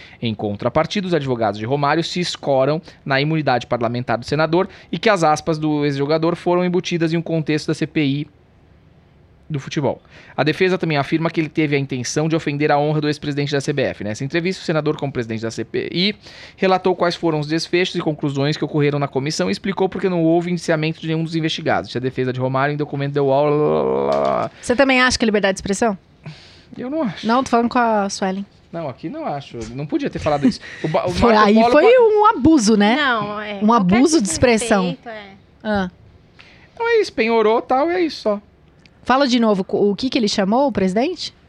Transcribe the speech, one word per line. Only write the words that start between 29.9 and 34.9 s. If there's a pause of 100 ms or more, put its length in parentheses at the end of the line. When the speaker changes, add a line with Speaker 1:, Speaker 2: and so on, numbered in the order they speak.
Speaker 1:
ter
falado
isso. (220)
O
ba-,
o
Speaker 2:
<laughs>
Foi,
Speaker 1:
Marco
Speaker 2:
aí
Speaker 1:
Polo
Speaker 2:
foi
Speaker 1:
pa-
Speaker 2:
um (120)
abuso,
né?
Speaker 3:
Não,
é.
Speaker 2:
Um
Speaker 3:
Qualquer
Speaker 2:
abuso
de
expressão.